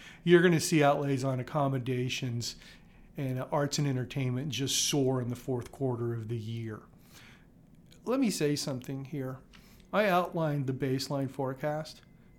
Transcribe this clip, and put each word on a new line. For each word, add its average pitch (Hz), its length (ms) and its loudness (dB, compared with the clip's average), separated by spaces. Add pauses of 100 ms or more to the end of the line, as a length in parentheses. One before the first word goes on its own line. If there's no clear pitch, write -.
(240)
You're 175 180 10
gonna 170 200 6
see 156 200 4
outlays 139 440 4
on 131 160 0
accommodations 127 1120 -2 (640)
and 131 340 -4
arts 147 280 0
and 147 80 2
entertainment 127 600 -2
just 131 300 -2 (100)
soar 131 340 2
in 120 80 -4
the 123 60 -6
fourth 123 380 -6
quarter 120 400 -2
of 110 160 -6
the 117 80 -2
year. 110 420 -8 (1300)
Let 254 160 0
me 240 80 2
say 147 260 0
something 135 480 -6
here. 131 360 -8 (520)
I 208 160 2
outlined 165 600 0
the 135 60 -2
baseline 131 560 -2
forecast. 147 680 -6 (400)